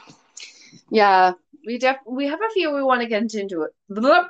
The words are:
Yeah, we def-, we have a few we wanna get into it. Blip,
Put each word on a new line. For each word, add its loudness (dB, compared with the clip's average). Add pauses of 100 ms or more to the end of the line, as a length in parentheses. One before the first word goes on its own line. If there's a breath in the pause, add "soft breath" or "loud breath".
(920 loud breath)
Yeah, 4 (340)
we -6
def-, -2
we -6
have -6
a -4
few -2
we -2
wanna 0
get -4
into -6
it. -8 (160)
Blip, 2